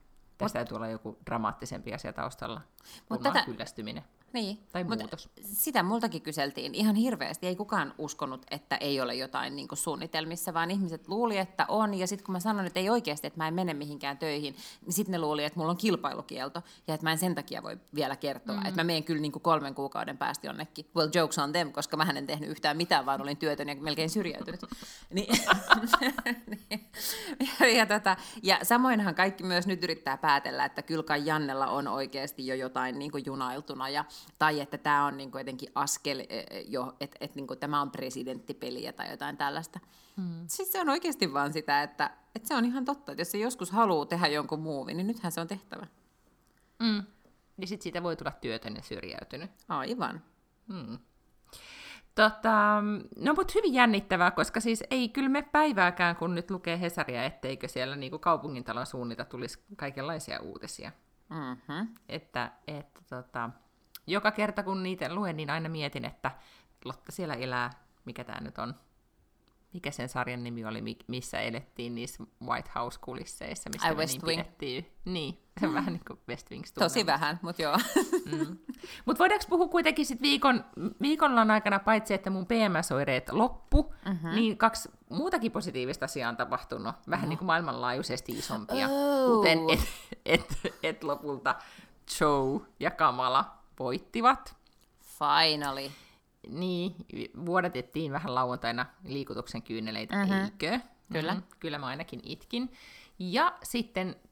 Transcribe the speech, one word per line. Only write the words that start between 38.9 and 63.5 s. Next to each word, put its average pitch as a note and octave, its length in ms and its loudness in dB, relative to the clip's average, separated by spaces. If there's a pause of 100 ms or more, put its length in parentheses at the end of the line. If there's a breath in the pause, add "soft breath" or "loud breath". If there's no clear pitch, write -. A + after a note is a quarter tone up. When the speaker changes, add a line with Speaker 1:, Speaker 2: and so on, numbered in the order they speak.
Speaker 2:
tai - 180 -8
jotain C#3+ 260 -8
tällaista. D3 420 -4 (380 loud breath)
Speaker 1:
Hmm. E3+ 300 -6
Speaker 2:
Siis F#4+ 240 -4
se F#4+ 80 0
on E4 100 2
oikeasti C#4 440 0
vaan C#3+ 200 2
sitä, C#3+ 300 2
että, D3 280 -2 (240)
että A3+ 120 -10
se D#4 80 0
on A#3 100 4
ihan B3+ 200 0
totta, C#4 260 -4
että C#3+ 100 -6
jos F3 100 -4
se G3+ 60 -2
joskus G#3+ 340 -2
haluaa F#3+ 340 6
tehdä E3+ 220 2
jonkun D3+ 320 0
muuvin, D#3 380 -4
niin F#3+ 100 0
nythän A3 240 -2
se E3+ 100 -4
on E3 60 -6
tehtävä. - 400 -10 (920)
Speaker 1:
Mm. G#3+ 240 0 (540)
Ja F#3+ 100 -8
sit G3 140 -8
siitä E3+ 220 -6
voi E3+ 120 0
tulla - 160 -6
työtön A2+ 440 -6
ja - 60 -12
syrjäytynyt. - 680 -10 (180)
Speaker 2:
Aivan. D#3+ 520 -4 (520)
Speaker 1:
Hmm. B2 240 -10 (1160 loud breath)
Tota, G#3+ 680 6 (320)
no C#4+ 180 2
mut F4+ 220 0
hyvin G4+ 180 6
jännittävää, G3 580 6
koska - 280 2
siis A3+ 320 0
ei B3 180 0
kyllä C4+ 200 0
me C#4 120 2
päivääkään, F#3 720 4
kun F3 200 -2
nyt E3+ 160 -4
lukee F3 300 -2
Hesaria, D#3 440 -2
etteikö C3 420 -6
siellä, C3 280 -4
niinku, C#3+ 240 -8
kaupungintalon B2+ 640 0
suunnilta A#2 400 -6
tulisi - 340 -10 (160)
kaikenlaisia C#3+ 640 -8
uutisia. - 500 -12 (380)
Speaker 2:
Mhm. D3+ 580 -6 (220)
Speaker 1:
Että, - 420 -6 (160)
että, D3+ 320 -12 (100)
tota, B2 400 -6 (580)